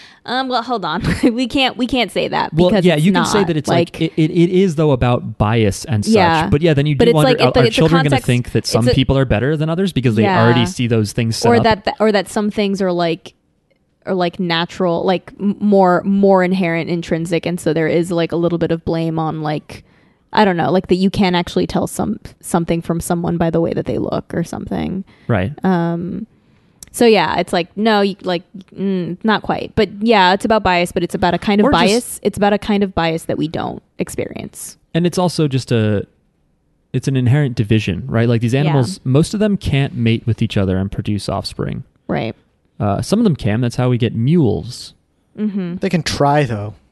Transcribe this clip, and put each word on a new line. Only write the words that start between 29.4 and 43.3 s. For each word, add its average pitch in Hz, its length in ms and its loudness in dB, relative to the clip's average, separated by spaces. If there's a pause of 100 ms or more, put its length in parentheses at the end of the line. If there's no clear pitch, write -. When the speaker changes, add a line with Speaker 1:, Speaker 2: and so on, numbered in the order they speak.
Speaker 1:
quite. - 320 -4
But 208 140 2 (120)
yeah, 208 320 4
it's 196 120 -2
about 214 180 2
bias, 175 300 0
but 170 100 -2
it's 175 100 -6
about 175 200 0
a 175 40 -2
kind 208 220 2
of 208 80 6
Speaker 2:
Or 202 60 4
just 170 80 4
Speaker 1:
bias. 208 420 0
It's 202 140 -2
about 202 160 2
a 208 40 0
kind 202 240 0
of 196 140 -4
bias 165 300 -2
that - 120 -4
we 151 120 -4
don't - 340 -8 (160)
experience. - 800 -8 (160)
Speaker 2:
And 170 120 2
it's 175 120 0
also 160 320 0
just 131 200 -2
a, 107 380 2 (840)
it's 127 160 -2
an 139 80 0
inherent 127 380 2
division, 107 520 0
right? 117 200 0
Like, 117 140 2
these 117 120 0
Speaker 1:
Yeah. 135 80 2
Speaker 2:
animals, 131 420 0
most 139 300 2
of 208 80 -4
them 202 160 0
can't - 380 -2
mate 117 300 0
with 117 160 0
each 113 160 -2
other 95 200 0
and 98 140 -2
produce 101 380 -4
offspring. - 540 -6 (240)
Speaker 1:
Right. 127 300 -4 (420)
Speaker 2:
Uh, 104 220 0
some 190 180 2
of 240 60 4
them 170 100 4